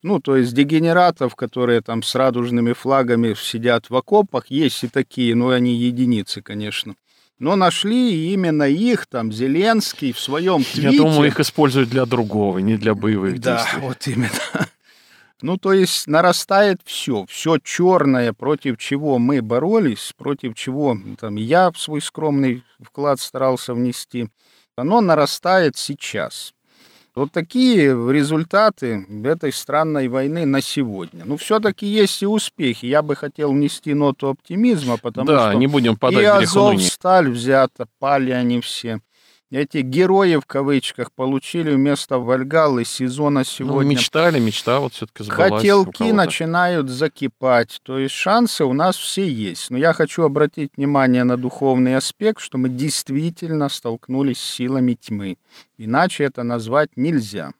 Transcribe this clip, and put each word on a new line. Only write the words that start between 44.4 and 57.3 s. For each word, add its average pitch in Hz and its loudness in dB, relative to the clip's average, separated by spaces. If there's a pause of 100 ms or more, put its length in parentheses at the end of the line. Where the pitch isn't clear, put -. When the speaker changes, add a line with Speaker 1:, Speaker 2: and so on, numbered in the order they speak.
Speaker 2:
мечта 117 0
вот 127 -6
всё-таки - -14
сбылась 156 0
у - -2
Speaker 1:
Хотелки 190 2
Speaker 2:
кого-то. 226 2
Speaker 1:
начинают 170 0
закипать. 127 -2
То 131 -8
есть 135 -4
шансы 214 0
у 127 0
нас 170 0
все - -4
есть. 110 -6
Но 127 -4
я 160 4
хочу 160 0
обратить 147 0
внимание 135 2
на 123 2
духовный 127 0
аспект, 208 -2
что - -8
мы 127 0
действительно 147 -4
столкнулись 127 -4
с - -8
силами 127 0
тьмы. 101 -8 (420)
Иначе 143 -2
это 127 -6
назвать 120 -2
нельзя. 107 -4